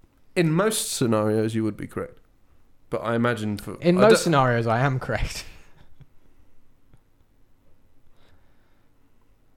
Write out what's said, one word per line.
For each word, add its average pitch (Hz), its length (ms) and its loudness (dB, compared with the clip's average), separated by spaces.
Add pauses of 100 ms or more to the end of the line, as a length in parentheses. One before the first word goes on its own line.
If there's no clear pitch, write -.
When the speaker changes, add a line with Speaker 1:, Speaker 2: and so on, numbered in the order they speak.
(360)
Speaker 1:
In 165 180 2
most 214 400 0
scenarios, 110 600 0
you 110 100 -2
would 104 140 -4
be - 100 -10
correct. - 300 -12 (720)
But - 140 -6
I 117 120 -2
imagine 107 420 -2
for - 240 -14
Speaker 2:
In 175 160 4
Speaker 1:
I 190 40 6
Speaker 2:
most 214 80 8
Speaker 1:
don't 220 100 8
Speaker 2:
scenarios, 127 460 2
I 113 140 2
am 131 200 0
correct. - 500 -6
<laughs> - 60 -20 (4000)